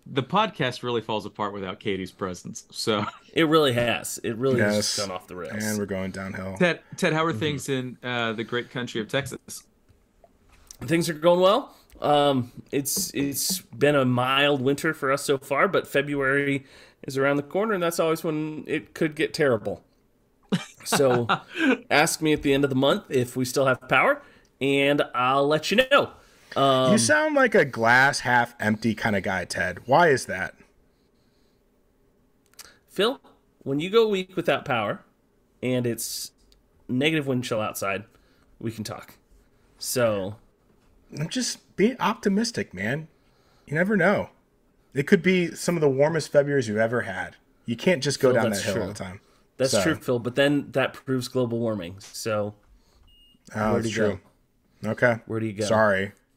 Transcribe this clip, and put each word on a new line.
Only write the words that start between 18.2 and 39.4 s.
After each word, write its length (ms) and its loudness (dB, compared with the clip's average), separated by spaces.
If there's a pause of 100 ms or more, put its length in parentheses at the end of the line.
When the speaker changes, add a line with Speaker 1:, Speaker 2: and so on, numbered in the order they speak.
Speaker 2:
when 420 -6
it 300 -6
could 200 -2
get 160 -2
terrible. 520 0 (1000)
So 440 2 (340)
Speaker 1:
<laughs> 300 0
Speaker 2:
ask 320 2
me 100 2
at 80 0
the 100 0
end 120 2
of 80 0
the 40 -2
month 360 0
if 260 0
we 80 0
still 220 0
have 200 -2
power, 360 2 (360)
and 440 2 (100)
I'll 340 2
let 220 0
you 220 2
know. 180 4 (460)
Um, 380 4
Speaker 3:
You 40 6
sound 380 2
like 180 4
a 100 6
glass 580 4
half 380 2
empty 360 0
kind 200 0
of 60 0
guy, 240 -4
Ted. 400 -6
Why 220 6
is 180 2
that? 300 -6 (2250)
Speaker 2:
Phil, 320 -2 (440)
when 160 -4
you 100 -4
go 140 6
a 40 2
week 280 -4
without 300 0
power 380 -2 (580)
and 240 -2
it's 460 -8 (560)
negative 400 0
wind 160 0
chill 180 -4
outside, 420 -4 (560)
we 120 -6
can 120 -8
talk. 320 -14 (600)